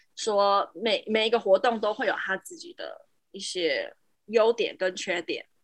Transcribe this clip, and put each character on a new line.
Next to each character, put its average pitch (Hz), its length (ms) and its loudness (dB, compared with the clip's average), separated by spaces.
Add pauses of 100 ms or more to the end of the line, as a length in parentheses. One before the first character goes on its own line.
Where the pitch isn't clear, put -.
(160)
说 202 580 2
每， 202 320 -2
每 220 200 0
一 226 40 0
个 233 80 2
活 190 200 6
动 233 200 2
都 214 140 0
会 240 140 -2
有 180 80 0
它 190 240 -4
自 - 180 -16
己 349 180 -16
的 - 320 -14 (240)
一 196 80 -14
些 165 560 -4 (320)
优 226 260 4
点 214 240 -2
跟 185 200 -2
缺 180 240 -4
点， - 240 -8 (200)